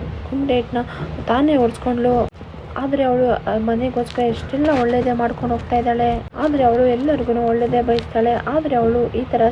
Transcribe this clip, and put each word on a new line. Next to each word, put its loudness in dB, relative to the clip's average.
ಗುಂಡೇಟ್ನ 0
ತಾನೇ 2
ಹೊಡ್ಸ್ಕೊಂಡ್ಲು. 0
ಆದ್ರೆ 0
ಅವಳು, 2
ಆ, -2
ಮನೆಗೋಸ್ಕರ -2
ಎಷ್ಟೆಲ್ಲ 0
ಒಳ್ಳೇದೇ 2
ಮಾಡ್ಕೊಂಡು -2
ಹೋಗ್ತಾ -2
ಇದ್ದಾಳೆ. 0
ಆದ್ರೆ 2
ಅವಳು 4
ಎಲ್ಲರಿಗೂ 0
ಒಳ್ಳೇದೇ 2
ಬಯಸ್ತಾಳೆ. 0
ಆದ್ರೆ -2
ಅವಳು 0
ಈ -2
ತರ 2